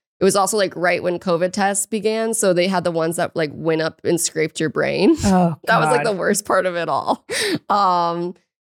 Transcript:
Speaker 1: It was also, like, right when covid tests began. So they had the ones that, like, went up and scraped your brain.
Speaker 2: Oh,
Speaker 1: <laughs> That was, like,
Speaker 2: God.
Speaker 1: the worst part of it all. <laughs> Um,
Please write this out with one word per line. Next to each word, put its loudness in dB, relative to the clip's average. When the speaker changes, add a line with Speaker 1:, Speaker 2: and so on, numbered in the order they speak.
Speaker 1:
It 2
was 4
also, 0
like, -2
right 0
when -2
covid 0
tests -2
began. -2
So 2
they 2
had 0
the 0
ones -2
that, -4
like, -2
went 0
up -4
and 2
scraped -4
your 0
brain. 2
Speaker 2:
Oh, 2
Speaker 1:
<laughs> -20
That 2
was, 2
like, 2
Speaker 2:
God. 0
Speaker 1:
the -6
worst -2
part 0
of -4
it -4
all. -2
<laughs> -4
Um, 0